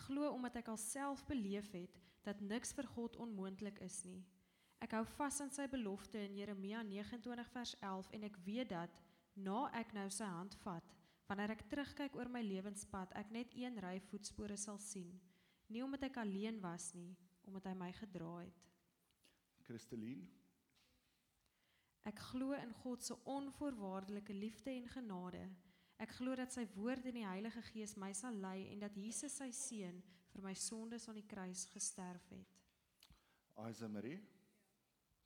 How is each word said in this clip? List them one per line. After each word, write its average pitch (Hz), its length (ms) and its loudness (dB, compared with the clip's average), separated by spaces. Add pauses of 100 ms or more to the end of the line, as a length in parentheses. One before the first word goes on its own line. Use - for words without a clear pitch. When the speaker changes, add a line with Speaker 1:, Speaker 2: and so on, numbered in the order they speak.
Speaker 1:
glo 285 240 6
omdat 240 320 0
ek 226 80 -4
al 220 80 0
self 277 480 0
beleef 208 480 2
het 180 240 -4 (240)
dat 202 240 0
niks 226 320 2
vir 269 160 -2
God 233 320 0
onmoontlik 202 560 -2
is 185 240 -4
nie. 185 160 -6 (640)
Ek - 140 4
hou 220 80 6 (100)
vas 285 240 4
aan 277 140 0
sy 277 180 2
belofte 214 480 2
in 202 160 0
Jeremia 202 480 0
negenentwintig 226 680 -2
vers 240 180 0 (160)
elf 190 240 0
en 208 160 -2
ek 208 160 -4
weet 208 300 2
dat, 170 220 0 (440)
na 196 300 4 (100)
ek 226 160 0
nou 196 160 2
sy 214 160 2
hand 185 380 -2
vat, - 240 -2 (400)
wanneer 208 240 4
ek 214 180 -6
terugkyk 285 480 0
oor 247 120 2
my 247 120 2
lewenspad, 196 720 0
ek 208 160 -2
net 240 240 -2
een 247 240 0
ry 185 160 2 (140)
voetspore 208 500 -2
sal 202 240 -2
sien. 180 300 -4 (580)
Nie 233 140 2
omdat 277 240 2
ek 262 100 -2
alleen 214 420 4
was 175 360 0
nie, 175 160 -6 (340)
omdat 190 240 -4
hy - 80 4
my 180 160 0
gedra 175 460 -2
het. 180 180 -10 (1040)
Speaker 2:
Christeline? 120 640 -4 (1800)
Speaker 1:
Ek 208 160 -4 (140)
glo 262 180 4
in 240 320 0
God 247 240 0
se 240 160 0
onvoorwaardelike 208 1120 0
liefde 220 380 0
en 240 180 -2
genade. 180 540 -2 (580)
Ek 226 140 -4
glo 254 180 4
dat 254 160 0
sy 240 140 2 (100)
woord 247 320 2
en 240 140 0
die - 80 2
Heilige 214 400 0
Gees 208 260 -4
my 196 160 0
sal 233 240 0
lei 190 380 0
en 202 100 -2
dat 208 160 -2
Jesus 233 400 0
sy 269 160 -2
seun 180 480 -2 (320)
vir 190 80 -6
my 190 160 0
sondes 226 480 -2
aan 214 140 -6
die 208 80 -12
kruis 185 420 -2
gesterf 180 640 -2
het. - 260 -14 (1040)
Speaker 2:
Isa 113 240 -2
Marie? 107 320 0 (1080)